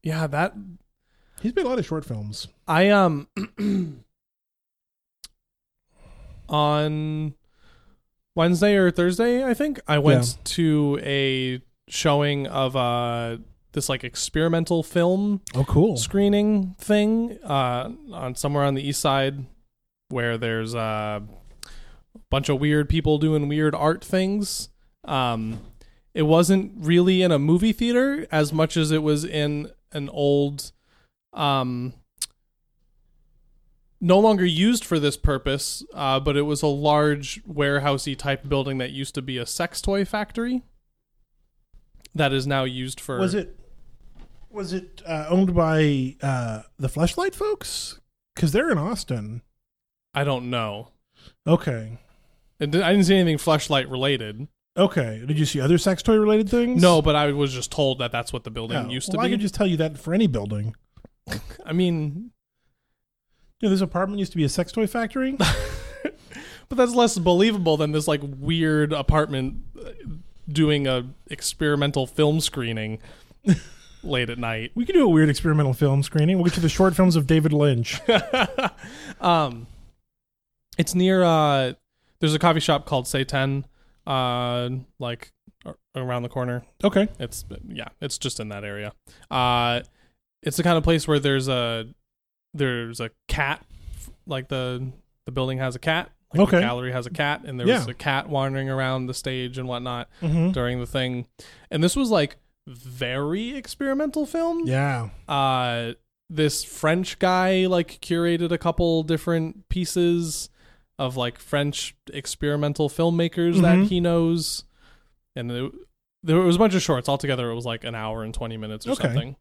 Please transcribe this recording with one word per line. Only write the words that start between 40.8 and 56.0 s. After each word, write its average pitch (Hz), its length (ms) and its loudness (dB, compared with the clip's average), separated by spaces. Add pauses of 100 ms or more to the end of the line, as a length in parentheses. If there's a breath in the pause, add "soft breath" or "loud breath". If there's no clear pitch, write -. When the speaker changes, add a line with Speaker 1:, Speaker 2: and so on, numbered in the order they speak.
Speaker 1:
that 143 180 0
is 135 140 -2
now 135 180 0
used 127 360 -8
for 131 180 -6
Speaker 2:
Was 190 160 0
it, - 240 -6 (920)
was 196 220 -8
it, 185 340 -10
uh, 156 220 -6
owned 180 260 4
by, 156 680 2
uh, 120 400 -2 (160)
the 131 100 -2
Fleshlight 339 460 0
folks? - 640 -8 (360)
'Cause 156 160 2
they're 285 180 2
in 185 80 2
Austin. 120 640 -6 (720)
Speaker 1:
I 143 100 0
don't 127 260 -2
know. 110 380 -4 (580 soft breath)
Speaker 2:
Okay. 117 520 0 (600)
Speaker 1:
It 147 140 -2
di-, 180 100 2
I 175 100 4
didn't 196 140 6
see 196 100 6
anything 165 220 4
Fleshlight 147 520 2
related. 127 580 -2 (280)
Speaker 2:
Okay. 123 500 0
Did 151 120 0
you 156 60 4
see 139 160 -2
other 151 160 4
sex 185 280 0